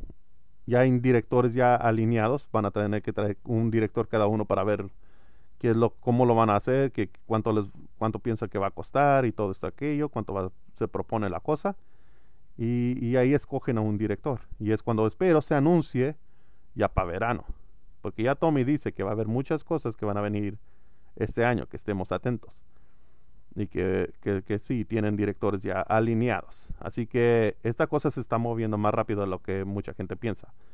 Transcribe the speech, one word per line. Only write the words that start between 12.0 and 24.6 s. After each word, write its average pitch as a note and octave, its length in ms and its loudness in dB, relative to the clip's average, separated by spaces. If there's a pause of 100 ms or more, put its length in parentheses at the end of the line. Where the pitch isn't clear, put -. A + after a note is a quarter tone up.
Y, A#2+ 480 0
y A#2+ 120 2
ahí B2+ 180 6
escogen C3 440 0
a - 20 2
un G#2+ 180 0
director. G#2+ 440 -2 (180)
Y G#2+ 100 0
es A2 140 2
cuando A2 240 4
espero D#3+ 340 4
se D#3 140 2
anuncie D3 580 4 (640)
ya G#2 120 4
pa' - 140 2
verano. G2 420 -2 (560)
Porque - 220 -4
ya C3 140 2
Tommy D#3 260 4
dice C3 300 0
que G2 100 -6
va G2 80 0
a - 40 -2
haber G#2+ 120 0
muchas C3+ 380 -2
cosas C3 320 -2
que - 80 -6
van G2+ 120 0
a G2+ 40 0
venir G#2 380 -2 (580)
este A2+ 280 0
año, A2+ 220 2
que - 100 -12
estemos F#2+ 360 -4
atentos. A2 420 -4 (1000)
Y G#2 100 -2
que, F#2+ 540 0
que, G2 240 -2
que G2+ 160 -2